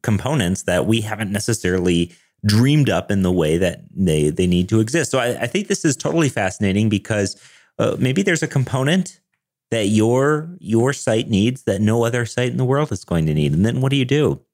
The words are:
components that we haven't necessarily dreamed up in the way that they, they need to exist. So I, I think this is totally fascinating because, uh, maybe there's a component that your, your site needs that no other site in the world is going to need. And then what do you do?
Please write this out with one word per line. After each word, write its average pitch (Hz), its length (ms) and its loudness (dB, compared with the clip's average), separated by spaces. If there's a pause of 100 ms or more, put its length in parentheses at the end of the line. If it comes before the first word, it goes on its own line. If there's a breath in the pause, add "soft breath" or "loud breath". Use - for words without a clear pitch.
components 104 600 -2
that 87 220 0
we 113 140 2
haven't 107 300 -6
necessarily 90 840 0 (320 soft breath)
dreamed 123 460 4
up 90 200 -2
in 98 120 0
the 90 100 2
way 82 260 2
that 90 240 -2 (120)
they, 78 360 2
they 90 160 0
need 90 220 2
to 110 120 2
exist. 135 300 -2
So 135 80 0
I, 120 240 -2
I 120 40 -4
think 196 220 -4
this - 160 -4
is 147 120 2
totally 160 320 0
fascinating 101 600 0
because, 104 520 -2 (380 loud breath)
uh, 110 200 0
maybe 135 240 0
there's 175 200 0
a 151 60 -4
component 139 720 -2 (500)
that 113 160 0
your, 131 640 2 (100)
your 113 340 0
site - 360 -2
needs 113 340 0
that 98 180 -2
no 110 240 2
other 120 220 -2
site 123 240 -4
in 120 80 -6
the 131 60 0
world 139 280 0
is - 120 -8
going 82 220 0
to 78 80 0
need. 73 180 0
And 87 120 2
then 120 160 0
what 135 100 0
do 139 60 0
you 131 80 0
do? 135 380 0 (120)